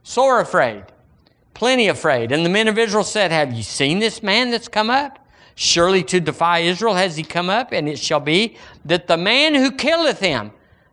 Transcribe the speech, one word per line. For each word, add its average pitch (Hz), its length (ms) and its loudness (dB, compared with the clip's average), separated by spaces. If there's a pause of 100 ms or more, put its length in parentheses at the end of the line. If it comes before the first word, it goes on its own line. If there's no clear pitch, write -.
Sore 254 380 2
afraid. 120 440 0 (680)
Plenty 247 340 2
afraid. 131 460 0
"And 160 120 0
the 170 60 0
men 214 160 2
of 214 120 0
Israel 214 260 0
said, 190 260 0
'Have 151 220 0
you 113 100 -6
seen 143 360 -2
this 214 240 -4
man 226 280 0
that's 233 180 -6
come 214 200 -2
up? 269 300 -2 (360)
Surely 180 500 2
to 185 140 0
defy 165 420 0
Israel 180 340 0
has 180 220 0
he 156 80 -8
come 175 260 -4
up, 240 220 -2
and 151 160 -2
it 143 100 -6
shall 151 220 -2
be 170 360 0 (300)
that 170 200 0
the 170 120 2
man 262 360 2
who 262 160 2
killeth 294 500 0
him, 127 320 -2 (400)